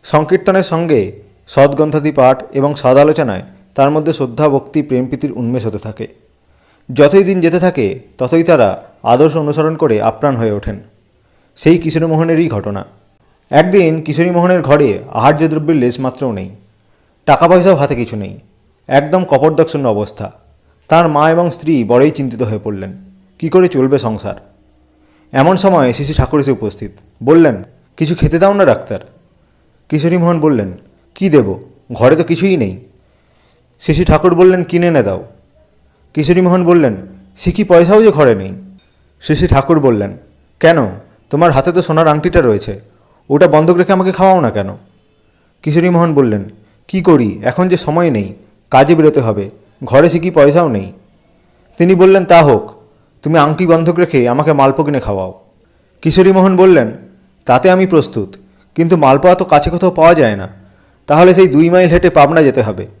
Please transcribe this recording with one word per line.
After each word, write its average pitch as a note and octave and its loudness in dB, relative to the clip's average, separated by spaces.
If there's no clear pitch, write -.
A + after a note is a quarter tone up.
সংকীর্তনের F#3 0
সঙ্গে D#3+ -2
সদ্গ্রন্থাদি D3 0
পাঠ C3 2
এবং C#3 -2
সদালোচনায় C#3 0
তার C#3 2
মধ্যে D3+ -4
শ্রদ্ধা, C#3 -2
ভক্তি, C#3 -2
প্রেম B2+ -4
প্রীতির C3+ -8
উন্মেষ A#2 -6
হতে G#2+ -6
থাকে। G#2+ -14
যতই D3+ 4
দিন F#3 0
যেতে E3 0
থাকে, D3 -2
ততই D#3+ 0
তারা B2+ 2
আদর্শ C#3+ 2
অনুসরণ D3+ -4
করে A#2 -2
আপ্রাণ B2 -2
হয়ে A2+ -2
ওঠেন। G#2 -8
সেই E3+ 2
কিশোরী D#3+ -4
মোহনেরই E3 -2
ঘটনা। G2+ -8
একদিন D#3+ 0
কিশোরী D#3+ -2
মোহনের F3 0
ঘরে C3 0
আহার্য D3 0
দ্রব্যের D#3 -2
লেশমাত্রও B2+ -4
নেই, F#2+ -10
টাকা C3+ 2
পয়সাও F3+ 4
হাতে C#3+ -4
কিছু A#2 -8
নেই, G2 -12
একদম D3+ 0
কপর্দকশূন্য D3 0
অবস্থা। G#2 -6
তার E3 2
মা D3+ 2
এবং E3+ 0
স্ত্রী D3+ -2
বড়ই B2 2
চিন্তিত B2+ -8
হয়ে G#2+ -6
পড়লেন, F#2+ -10
কী D#3+ -6
করে F#3 2
চলবে C3+ 0
সংসার। A2 -6
এমন D3+ 2
সময় F3 2
শ্রী C#3+ -6
শ্রী D3+ -8
ঠাকুর C#3+ 0
এসে C#3 -2
উপস্থিত, G#2+ -8
বললেন, C3+ 2
"কিছু E3 -2
খেতে D#3+ -2
দাও G3 2
না G3 0
ডাক্তার।" A2 -2
কিশোরী E3 -2
মোহন E3+ 0
বললেন, A#2+ -2
"কি F#3+ -4
দেব, G#2+ 2
ঘরে B2+ 2
তো E3 -2
কিছুই F3 -2
নেই।" G2 -6
শ্রী - -4
শ্রী E3+ 0
ঠাকুর E3+ 2
বললেন, F#3 2
"কিনে F3 -2
এনে D3+ 0
দাও।" F#2 -6
কিশোরী E3+ 0
মোহন F3+ 0
বললেন, D#3+ 2
"সে - -6
কি, G#3+ -4
পয়সাও F#3 4
যে G#3+ 4
ঘরে C#3 2
নেই।" F#2+ -10
শ্রী D#3 -2
শ্রী F3 -2
ঠাকুর D3+ 0
বললেন, G#2 -2
"কেন, E3 2
তোমার D#3+ 2
হাতে C3+ 0
তো F3 0
সোনার D#3+ 0
আংটিটা D#3 0
রয়েছে, G#2 -2
ওটা D3+ 2
বন্ধক D#3+ 2
রেখে F3+ 0
আমাকে F#3 0
খাওয়াও F#3 2
না A#2 0
কেন?" G2 -6
কিশোরী E3 0
মোহন E3+ -2
বললেন, A2 -2
"কি F#3 -6
করি, A#2+ 0
এখন F3+ -2
যে F3+ 0
সময় E3 -2
নেই, G#2 -6
কাজে C#3+ 4
বেরোতে D3+ 2
হবে, G2+ -4
ঘরে C#3+ 2
সে E3+ -2
কি E3+ -4
পয়সাও D#3 2
নেই।" G2+ -6
তিনি F3+ 2
বললেন, F#3+ 4
"তা E3+ 6
হোক, A#2+ 0
তুমি D#3+ -2
আংটি D#3 0
বন্ধক E3 0
রেখে C3+ 0
আমাকে D3 0
মালপো C#3 0
কিনে C#3+ -4
খাওয়াও।" F#2+ -8
কিশোরী F#3 2
মোহন F#3+ 2
বললেন, E3 4
"তাতে C3 2
আমি F#3+ 2
প্রস্তুত, C3+ -2
কিন্তু E3 0
মালপোয়া D3 4
তো F3+ -4
কাছে D3 0
কোথাও F3 -2
পাওয়া E3 4
যায় A#2+ 0
না, F#2+ -10
তাহলে F3 4
সেই F#3 4
দুই D#3 2
মাইল F3+ 2
হেঁটে F3 2
পাবনা D#3 4
যেতে C3 2
হবে। G2+ -6